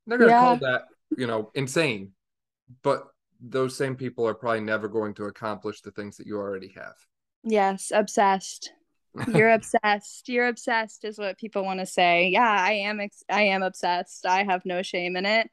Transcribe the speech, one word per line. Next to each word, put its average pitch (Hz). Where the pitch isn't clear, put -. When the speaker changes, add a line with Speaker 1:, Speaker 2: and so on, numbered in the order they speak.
Speaker 1:
They're 226
gonna 233
call 240
Speaker 2:
Yeah. -
Speaker 1:
that, 127
you 127
know, 110
insane. 131
But 139
those 127
same 131
people 120
are 110
probably 113
never 107
going 104
to 104
accomplish 104
the 104
things 104
that -
you 104
already 98
have. -
Speaker 2:
Yes, 196
obsessed. 202
Speaker 1:
<laughs> -
Speaker 2:
"You're 220
obsessed. 214
You're 247
obsessed," 226
is 214
what 196
people 202
wanna 190
say. 180
Yeah, 220
I 196
am 208
ex-, -
I 196
am 190
obsessed. 185
I 190
have 185
no 185
shame 180
in 185
it. 220